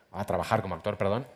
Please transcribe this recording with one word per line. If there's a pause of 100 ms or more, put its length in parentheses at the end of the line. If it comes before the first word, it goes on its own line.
(100)
a
trabajar
como
actor,
perdón,